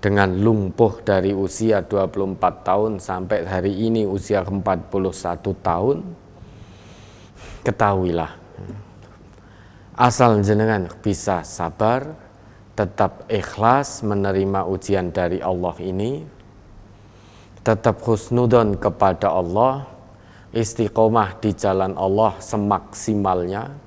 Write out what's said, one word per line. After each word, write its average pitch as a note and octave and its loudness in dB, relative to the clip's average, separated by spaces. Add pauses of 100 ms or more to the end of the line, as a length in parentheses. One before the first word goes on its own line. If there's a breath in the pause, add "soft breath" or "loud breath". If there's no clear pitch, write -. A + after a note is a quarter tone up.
dengan G2 4
lumpuh G#2 2
dari G2 2
usia G2 0
dua F#2+ 0
puluh F#2+ -4
empat F#2 0
tahun G2+ 0
sampai F#2 -4
hari F#2+ -2
ini A2+ 2
usia G2 -2
empat F#2+ -2
puluh F#2+ -2
satu F2 -4
tahun, G#2 0 (1600 loud breath)
ketahuilah, F#2 0 (1600 loud breath)
asal A#2 6
jenengan G#2 2
bisa F#2+ 0
sabar, A#2 -2 (640 loud breath)
tetap G2 -2
ikhlas A2+ 0
menerima G2 0
ujian F#2+ -2
dari F2 -2
Allah F2+ -2
ini, G2 -6 (1400 loud breath)
tetap A2 0
husnudon A2+ 2
kepada F#2+ 0
Allah, A2 0 (640 loud breath)
istiqomah A2 0
di G#2 0
jalan F#2+ 0
Allah F#2+ 2
semaksimalnya G2+ -2 (140)